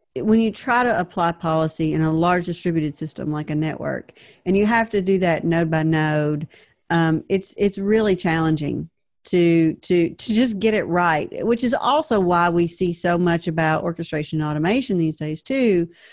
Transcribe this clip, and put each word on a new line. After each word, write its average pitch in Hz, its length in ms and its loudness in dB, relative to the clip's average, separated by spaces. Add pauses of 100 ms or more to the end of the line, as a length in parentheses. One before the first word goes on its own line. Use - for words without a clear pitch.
(160)
when 214 220 4
you 220 140 2
try 247 320 0
to 240 160 2
apply 175 320 0
policy 160 600 -2
in 156 80 0
a 160 120 2
large 170 340 2
distributed 165 480 -2
system - 380 -8
like 151 180 -6
a 151 40 -4
network, 147 580 -6 (340)
and 190 100 2
you 208 80 4
have 226 260 2
to 196 120 0
do 190 160 2
that 170 260 0
node 165 280 2
by 160 100 0
node, 151 640 0 (420)
um, 165 400 0
it's, 190 300 -2
it's 196 200 0
really 208 360 2
challenging 160 760 -2 (360)
to, 165 500 4
to, 175 360 0
to 208 240 -4
just 220 260 2
get 214 120 2
it 208 120 0
right, 165 600 0
which 233 200 0
is 240 100 0
also 262 460 0
why 175 280 2
we 170 200 2
see 175 240 -2
so 175 260 0
much 170 300 0
about 160 340 0
orchestration 165 580 -6
and 151 80 -2
automation 180 500 0
these 160 180 -2
days 156 260 -8
too, 214 460 0 (240)